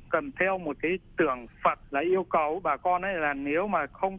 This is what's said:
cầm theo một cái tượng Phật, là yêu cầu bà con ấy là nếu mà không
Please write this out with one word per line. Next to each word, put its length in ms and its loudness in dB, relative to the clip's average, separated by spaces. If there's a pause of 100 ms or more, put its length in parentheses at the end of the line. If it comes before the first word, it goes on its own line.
(100)
cầm 200 0 (100)
theo 180 2
một 240 -6
cái 80 0 (260)
tượng 300 0 (180)
Phật, 140 2 (120)
là 100 0
yêu 300 2
cầu 340 2
bà 120 2
con 260 0
ấy 120 -2
là 200 0
nếu 320 -2
mà 260 0
không 260 -4